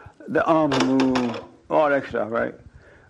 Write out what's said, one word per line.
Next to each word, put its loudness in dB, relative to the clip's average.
the 0
arms 2
move, 0
all 2
that 0
stuff, -4
right? -4